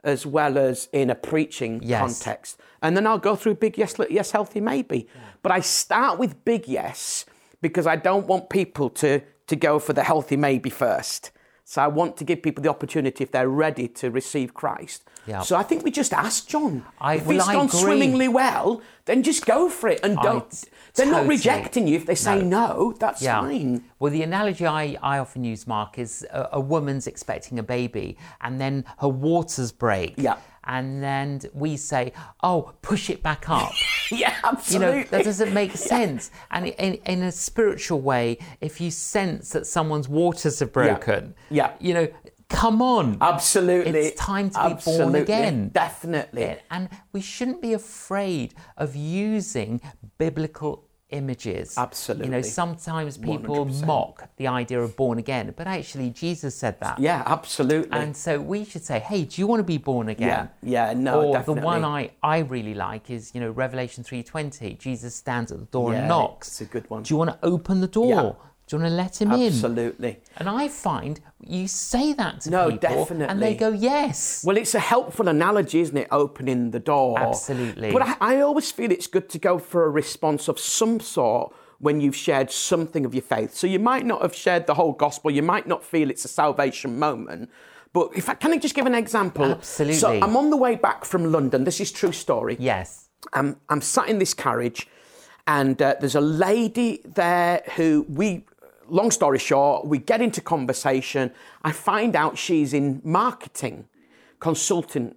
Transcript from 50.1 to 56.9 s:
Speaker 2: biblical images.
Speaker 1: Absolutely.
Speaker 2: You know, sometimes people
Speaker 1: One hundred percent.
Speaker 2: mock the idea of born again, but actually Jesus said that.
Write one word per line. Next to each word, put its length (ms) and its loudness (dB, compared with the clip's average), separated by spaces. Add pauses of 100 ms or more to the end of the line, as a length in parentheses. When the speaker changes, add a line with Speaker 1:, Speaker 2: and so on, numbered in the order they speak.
Speaker 2:
biblical 640 -4 (260)
images. 640 -6
Speaker 1:
Absolutely. 500 -6
Speaker 2:
You 60 -4
know, 100 -2
sometimes 760 -6
people 160 -4
Speaker 1:
One 100 -8
hundred 240 0
percent. 180 -4
Speaker 2:
mock 420 -2 (100)
the 80 -4
idea 340 -2
of 160 -4
born 220 0
again, 380 -4
but 100 -10
actually 440 -6
Jesus 440 -6
said 260 -4
that. 180 -6